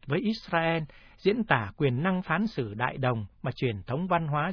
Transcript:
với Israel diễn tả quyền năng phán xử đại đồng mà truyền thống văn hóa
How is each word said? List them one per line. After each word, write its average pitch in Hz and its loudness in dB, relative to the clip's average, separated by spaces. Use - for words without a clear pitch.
với 143 0
Israel 165 0
diễn 214 2
tả 110 2
quyền 135 2
năng 185 0
phán 180 0
xử 117 -4
đại 120 -2
đồng 127 0
mà 131 -2
truyền 110 -2
thống 160 -2
văn 170 0
hóa 147 0